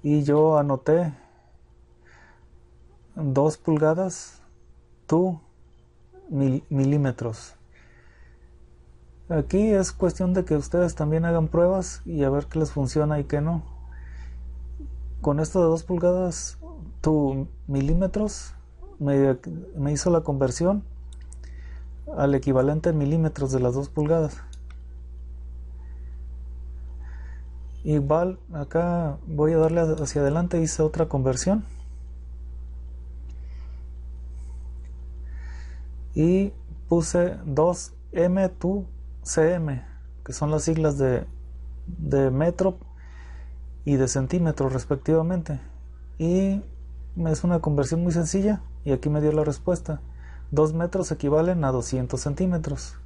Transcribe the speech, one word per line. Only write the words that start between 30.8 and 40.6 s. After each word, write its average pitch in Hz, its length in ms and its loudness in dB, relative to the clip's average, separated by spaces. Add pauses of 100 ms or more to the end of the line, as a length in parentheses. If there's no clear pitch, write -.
otra 156 240 2
conversión 135 560 2 (4000)
y 185 380 4 (380)
puse 175 560 2
dos 156 480 2 (180)
M 180 380 4
to 185 360 -2 (380)
C 160 300 4
M, 151 280 -2 (440)
que 127 80 -10
son 151 180 0
las 156 120 2